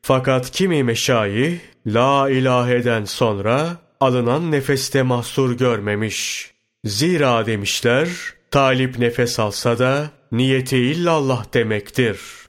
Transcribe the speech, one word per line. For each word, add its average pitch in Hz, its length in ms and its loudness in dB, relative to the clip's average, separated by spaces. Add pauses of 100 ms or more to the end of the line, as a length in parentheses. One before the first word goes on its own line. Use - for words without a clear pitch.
Fakat 131 480 0
kimi 170 340 0
meşayih 120 720 0 (280)
la 135 440 2
ilaheden 123 720 2
sonra 117 720 -2 (240)
alınan 131 500 2
nefeste 135 520 0
mahsur 123 560 0
görmemiş. 104 920 -2 (340)
Zira 123 640 0
demişler, 120 640 0 (420)
talip 131 480 2
nefes 120 420 0
alsa 110 380 0
da 139 320 0 (220)
niyeti 131 440 2
illallah 135 760 0
demektir. 110 680 0 (280)